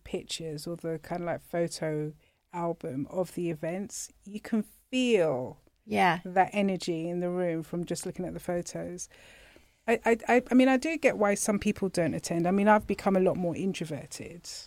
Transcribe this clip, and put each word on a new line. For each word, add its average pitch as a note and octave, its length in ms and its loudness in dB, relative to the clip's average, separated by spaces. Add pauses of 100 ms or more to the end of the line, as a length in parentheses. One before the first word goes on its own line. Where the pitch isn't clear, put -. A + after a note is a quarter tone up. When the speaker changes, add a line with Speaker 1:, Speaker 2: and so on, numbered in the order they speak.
Speaker 1:
pictures D#3+ 640 -8
or E3+ 80 -6
the E3 280 -6
kinda, F3 220 -6
like, D#3+ 160 -4
photo D#3 720 -2 (400)
album E3+ 560 -4
of F3+ 260 -2
the F3 140 -2
events, E3 640 -6 (140)
you G#3 140 -10
can G#3+ 240 -2 (280)
feel F3 680 2 (260)
Speaker 2:
Yeah. F#3+ 380 4
Speaker 1:
that F#3 300 2
energy F3+ 560 0
in F3 100 -2
the F3+ 100 0
room F3 340 0
from F3 200 -4
just E3 220 -6
looking F3+ 200 -6
at E3 80 -8
the E3+ 60 -10
photos. F3 720 -6 (760)
I, A3+ 180 2
I, A3+ 120 4 (120)
I, B3 220 6
I - 20 0
mean, B3+ 160 8
I C4 80 4
do D#4+ 200 -2
get A3 200 4
why G3+ 160 2
some G3+ 260 0
people G3+ 300 -2
don't E3 240 0
attend. E3+ 340 -2
I F3+ 40 2
mean, G3+ 180 4
I've G#3+ 180 4
become G3 300 0
a - 20 6
lot F#3 180 4
more E3+ 180 -2
introverted E3+ 920 -6 (200)